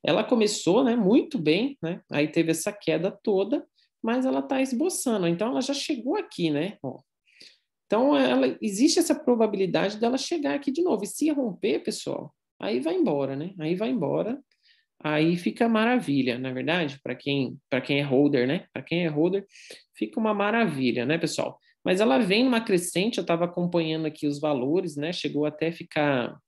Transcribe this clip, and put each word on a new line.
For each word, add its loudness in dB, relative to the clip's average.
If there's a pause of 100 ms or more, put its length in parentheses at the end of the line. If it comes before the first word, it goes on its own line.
Ela 2
começou, 2
né, 2
muito 4
bem, 0
né? -6 (100)
Aí 2
teve 2
essa -2
queda -2
toda, 0 (360)
mas 0
ela 0
tá -2
esboçando. 0
Então, 0
ela -2
já -2
chegou -4
aqui, -4
né? -2
Ó. -10 (880)
Então, 4
ela, 2
existe 2
essa 4
probabilidade 2
dela 0
chegar -2
aqui -2
de -2
novo. 0
E -6
se -2
romper, -2
pessoal, -8 (280)
aí -2
vai -2
embora, 0
né? -8
Aí -2
vai -2
embora. -2 (640)
Aí 2
fica 0
maravilha, 2
na -6
verdade, -2
pra -6
quem, -4 (100)
pra 0
quem 0
é 0
holder, 4
né? -2
Pra -8
quem -2
é 0
holder, 0 (480)
fica -6
uma 0
maravilha, 0
né, 0
pessoal? -4 (260)
Mas 2
ela 4
vem 4
numa 2
crescente, 0
eu -4
tava 0
acompanhando -2
aqui -6
os -2
valores, 0
né? -4
Chegou -4
até -4
ficar -2 (120)